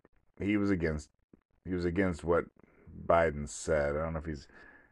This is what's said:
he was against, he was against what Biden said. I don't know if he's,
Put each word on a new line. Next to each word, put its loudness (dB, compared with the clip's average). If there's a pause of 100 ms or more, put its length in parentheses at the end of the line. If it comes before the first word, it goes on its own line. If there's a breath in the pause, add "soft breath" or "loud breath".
(400)
he 0
was 2
against, -2 (560)
he -4
was -2
against 0
what 2 (600)
Biden 4
said. 0
I -2
don't -4
know -4
if -10
he's, -8 (440 soft breath)